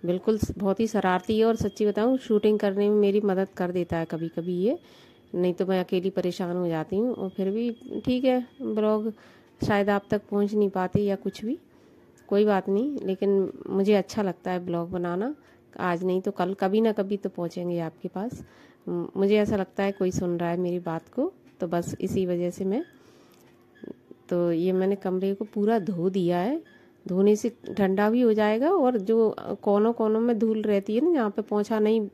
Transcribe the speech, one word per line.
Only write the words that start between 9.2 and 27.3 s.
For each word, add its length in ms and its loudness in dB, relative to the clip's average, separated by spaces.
शायद 300 0
आप 200 0
तक 200 0
पहुँच 240 0
नहीं 160 2
पाते 300 0
या 180 0
कुछ 260 -8
भी, 140 -4
कोई 160 4
बात 240 2
नहीं, 320 0
लेकिन 500 2
मुझे 260 4
अच्छा 280 0
लगता 280 -4
है 160 -4
ब्लॉग 240 -4
बनाना। 440 -4
आज 220 -2
नहीं 160 0
तो 120 -4
कल 220 -2
कभी 260 0
ना 140 4
कभी 220 -2
तो 140 -6
पहुँचेंगे 500 -6
आपके 280 -8
पास। 340 -8
म-, 200 -4
मुझे 200 4
ऐसा 200 2
लगता 260 -4
है 100 0
कोई 180 -2
सुन 280 -2
रहा 120 -2
है 80 -2
मेरी 220 -2
बात 280 -8
को, 240 -4
तो 60 -4
बस 340 -4
इसी 260 -2
वजह 240 -2
से 140 -8
मैं, 180 0
तो 240 0
ये 200 0
मैंने 240 0
कमरे 380 -2
को 120 -8
पूरा 340 0
धो 300 -2
दिया 280 0
है। 220 -2
धोने 300 4